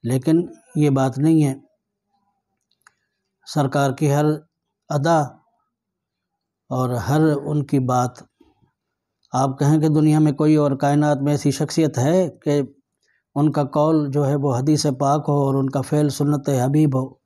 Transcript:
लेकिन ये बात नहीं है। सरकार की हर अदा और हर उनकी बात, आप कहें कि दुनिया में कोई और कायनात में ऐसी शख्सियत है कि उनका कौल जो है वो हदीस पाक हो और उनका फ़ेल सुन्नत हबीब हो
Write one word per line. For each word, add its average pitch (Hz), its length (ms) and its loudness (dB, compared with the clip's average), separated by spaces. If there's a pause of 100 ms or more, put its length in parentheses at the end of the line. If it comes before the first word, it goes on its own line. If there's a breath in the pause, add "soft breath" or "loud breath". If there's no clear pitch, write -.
लेकिन 135 440 0 (300)
ये 147 140 2
बात 131 260 0
नहीं 156 240 4
है। 135 180 0 (1900)
सरकार 139 480 -2
की 151 140 -2
हर 147 180 2 (640)
अदा 156 280 0 (1500)
और 127 260 -2
हर 123 260 -2
उनकी 147 600 -2
बात, 123 340 -2 (1160)
आप 131 260 -2
कहें 151 220 2
कि 156 100 0
दुनिया 156 300 2
में 151 140 2
कोई 151 240 2
और 143 180 0
कायनात 143 440 0
में 143 140 -2
ऐसी 143 180 -2
शख्सियत 156 460 -2
है 165 300 0 (120)
कि 147 200 -2 (760)
उनका 151 360 0
कौल 151 380 0
जो 143 140 -2
है 139 120 0
वो 139 160 -2
हदीस 147 340 0 (120)
पाक 143 280 0
हो 147 80 0 (100)
और 135 120 0
उनका 135 260 -2
फ़ेल 151 280 0
सुन्नत 147 400 -2
हबीब 139 460 2
हो 131 300 -6